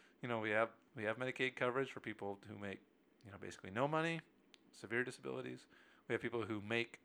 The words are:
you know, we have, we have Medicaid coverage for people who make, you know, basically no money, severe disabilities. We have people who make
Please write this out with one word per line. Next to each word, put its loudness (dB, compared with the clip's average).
you -2
know, 0
we 2
have, 6
we -2
have 2
Medicaid 0
coverage 2
for -10
people -4
who -10
make, -6
you -14
know, -10
basically -10
no 2
money, 2
severe 0
disabilities. -6
We 2
have 2
people 0
who -2
make 0